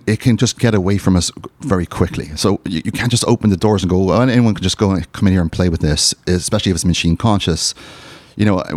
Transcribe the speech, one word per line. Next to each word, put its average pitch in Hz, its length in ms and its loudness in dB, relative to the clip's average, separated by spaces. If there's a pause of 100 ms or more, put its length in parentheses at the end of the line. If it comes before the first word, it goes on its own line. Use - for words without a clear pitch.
it 107 140 0
can 117 160 4
just - 200 -2
get 117 160 2
away 98 240 2
from 95 200 2
us 87 140 0 (300)
very 92 240 -2
quickly. - 420 -4 (100)
So 143 280 0
you, - 200 -4
you 104 80 -4
can't 120 180 -2
just - 160 0
open 113 220 2
the 95 80 2
doors 104 260 2
and 90 60 -2
go, 90 80 2
"Well, 95 240 2
anyone 120 320 2
can 90 100 -6
just 92 140 -2
go 101 140 2
and 82 200 -4
come - 160 0
in 92 60 4
here 92 80 4
and 82 100 0
play 90 160 0
with 82 140 -2
this," 76 320 0 (140)
especially 95 420 -2
if 90 60 0
it's 82 100 -4
machine 85 320 0
conscious. 101 560 0 (640)
You 107 80 0
know, 95 180 2 (140)